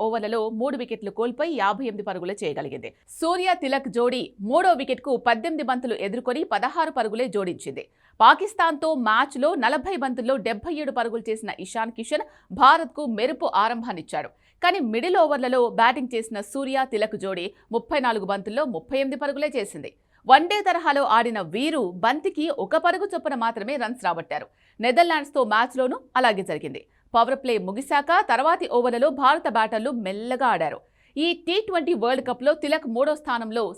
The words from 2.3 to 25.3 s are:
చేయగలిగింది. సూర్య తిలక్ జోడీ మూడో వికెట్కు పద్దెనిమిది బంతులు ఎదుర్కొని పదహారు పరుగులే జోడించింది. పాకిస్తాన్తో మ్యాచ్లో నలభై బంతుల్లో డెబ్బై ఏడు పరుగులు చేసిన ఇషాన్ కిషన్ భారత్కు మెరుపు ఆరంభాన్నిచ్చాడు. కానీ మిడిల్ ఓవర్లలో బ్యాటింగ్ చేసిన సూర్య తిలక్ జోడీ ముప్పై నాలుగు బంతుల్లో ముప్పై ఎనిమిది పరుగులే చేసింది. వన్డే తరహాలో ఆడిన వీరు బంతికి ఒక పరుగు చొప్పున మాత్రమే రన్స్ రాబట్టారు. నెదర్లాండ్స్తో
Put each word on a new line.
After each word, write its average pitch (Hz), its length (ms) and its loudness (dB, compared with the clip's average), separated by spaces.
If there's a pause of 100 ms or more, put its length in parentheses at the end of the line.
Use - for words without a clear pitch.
చేయగలిగింది. 135 480 -6 (300)
సూర్య 359 420 0
తిలక్ 269 340 -2
జోడీ 240 260 0 (280)
మూడో 349 220 6 (100)
వికెట్కు 254 320 -2 (140)
పద్దెనిమిది 247 420 0
బంతులు 247 260 -2 (120)
ఎదుర్కొని 247 340 -4 (120)
పదహారు 285 440 -2
పరుగులే 226 380 -2
జోడించింది. 165 480 -6 (360)
పాకిస్తాన్తో 320 680 6 (200)
మ్యాచ్లో 262 400 2 (160)
నలభై 302 380 0
బంతుల్లో 254 320 -2 (120)
డెబ్బై 226 260 -4 (100)
ఏడు 262 140 -4
పరుగులు 226 320 -2
చేసిన 220 220 -6 (140)
ఇషాన్ 226 320 -6
కిషన్ 302 280 -4 (360)
భారత్కు 302 420 6 (160)
మెరుపు 269 280 -2 (160)
ఆరంభాన్నిచ్చాడు. 185 680 -4 (340)
కానీ 359 160 4 (140)
మిడిల్ 349 300 2
ఓవర్లలో 262 380 2 (200)
బ్యాటింగ్ 247 340 2
చేసిన 220 240 -6 (140)
సూర్య 269 400 -2
తిలక్ 214 320 -2
జోడీ 185 220 -4 (280)
ముప్పై 294 320 -2
నాలుగు 214 260 0
బంతుల్లో 196 300 -2 (120)
ముప్పై 240 280 -6
ఎనిమిది 269 200 -4
పరుగులే 285 340 -2
చేసింది. - 340 -8 (360)
వన్డే 330 320 6 (100)
తరహాలో 330 340 2 (140)
ఆడిన 233 240 0 (140)
వీరు 285 280 0 (220)
బంతికి 302 420 0 (180)
ఒక 302 120 0 (100)
పరుగు 370 260 0
చొప్పున 302 220 -4 (100)
మాత్రమే 233 380 -4
రన్స్ 233 260 -6
రాబట్టారు. 160 400 -4 (320)
నెదర్లాండ్స్తో 285 640 2 (100)